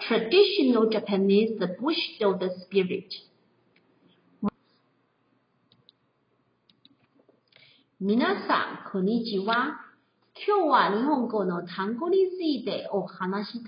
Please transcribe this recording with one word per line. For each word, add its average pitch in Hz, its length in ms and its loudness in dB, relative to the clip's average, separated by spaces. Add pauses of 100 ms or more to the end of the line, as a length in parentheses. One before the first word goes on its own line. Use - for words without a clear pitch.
traditional 247 800 4
Japanese 202 680 2 (200)
Bushido 214 600 -2 (260)
spirit. 185 400 -2 (4000)
皆 262 480 0
さ - 400 -4
ん、 - 20 -16
こ 190 100 -2
ん 185 40 0
に 226 180 0
ち 208 140 -6
は。 226 420 -2 (720)
今 403 160 2
日 302 60 2
は 202 260 4
日 233 80 0
本 269 240 0
語 208 160 -2
の 175 220 -2
単 208 320 -6
語 339 100 -4
に 370 80 2 (140)
つ 359 120 -8
い 285 220 -2
て - 260 -6
お 185 160 -2
話 202 520 -6
し - 100 -10